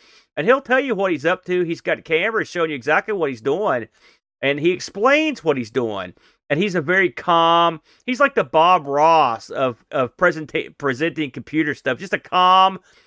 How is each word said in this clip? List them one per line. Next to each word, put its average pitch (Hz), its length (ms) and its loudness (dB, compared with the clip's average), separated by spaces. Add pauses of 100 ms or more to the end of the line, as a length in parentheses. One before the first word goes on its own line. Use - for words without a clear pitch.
(360)
And 151 100 -4
he'll 262 140 2
tell 262 180 -2
you 269 160 -2
what 190 160 -2
he's 143 160 -4
up 180 200 -2
to. 180 160 -2
He's 165 180 -6
got 175 240 -6
cameras 180 440 -2
showing 165 220 -4
you 147 60 -8
exactly 151 380 -2
what 160 160 -2
he's 117 100 -10
doing. 139 480 -2 (520)
And 143 200 -2
he 170 100 2
explains 269 720 -2
what 151 140 0
he's 117 160 -8
doing. 101 420 -4 (340)
And 147 120 0
he's 190 160 -2
a 175 40 0
very 180 300 0
calm, 170 680 2 (240)
he's 247 160 -4
like 277 160 2
the 202 80 0
Bob 160 420 2
Ross 143 640 2
of, 127 400 -4
of 127 260 -2
presenta-, 160 640 -2
presenting 139 540 -4
computer 147 420 -4
stuff. 131 240 -4
Just 185 140 -8
a - 80 -4
calm, 185 580 4 (280)